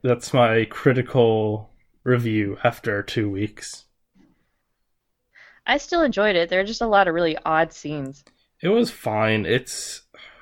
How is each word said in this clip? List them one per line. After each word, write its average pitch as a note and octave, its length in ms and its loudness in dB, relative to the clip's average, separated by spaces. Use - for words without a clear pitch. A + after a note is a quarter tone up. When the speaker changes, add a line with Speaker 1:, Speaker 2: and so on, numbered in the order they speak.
Speaker 1:
that's B2 300 0
my A2+ 380 4
critical A2+ 960 2
review A2 640 0
after A2 380 -2
two G#2 260 -2
weeks. G2+ 560 -8
Speaker 2:
I A#3+ 100 2
still E4+ 240 -2
enjoyed G#3+ 340 2
it. E3+ 140 2
There F#3 120 0
are F#3+ 40 -2
just A3 160 -8
a A#3 60 0
lot G3 220 4
of D#3+ 60 0
really E3 300 0
odd D#3+ 300 0
scenes. C#3+ 500 -10
Speaker 1:
It E3 60 -2
was A#3 220 2
fine. A2 540 0
It's, - 560 -4